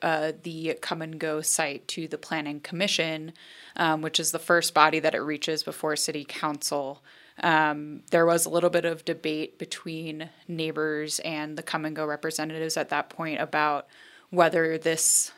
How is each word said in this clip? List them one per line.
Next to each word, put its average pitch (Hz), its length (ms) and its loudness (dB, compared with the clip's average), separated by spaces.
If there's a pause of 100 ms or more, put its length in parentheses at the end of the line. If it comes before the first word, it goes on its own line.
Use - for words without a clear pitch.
uh, 160 300 0 (100)
the 160 400 -6
Kum 165 220 -4
and 160 160 -10
Go 156 220 -2
site 147 480 -2
to 160 180 -6
the 151 100 -6
Planning 147 420 -6
Commission, 165 760 -2 (420)
um, 160 260 2
which 160 180 -2
is 160 120 0
the 160 80 -4
first 170 340 4
body 156 240 8
that 156 160 2
it 120 60 0
reaches 151 420 -2
before 151 340 -4
City 147 320 -4
Council. 143 760 -4 (400)
Um, 151 680 2
there 170 160 6
was 170 220 4
a - 20 -8
little 170 220 4
bit 170 140 2
of 160 200 -4
debate 156 540 -4
between 160 720 -10 (160)
neighbors 156 720 -2
and 151 360 -6
the 160 60 -6
Kum 160 240 -4
and 156 100 -4
Go 156 120 -2
representatives 160 680 -4
at 151 120 -2
that 147 220 -2
point 160 280 -6
about 151 460 0 (440)
whether 165 480 4
this - 600 2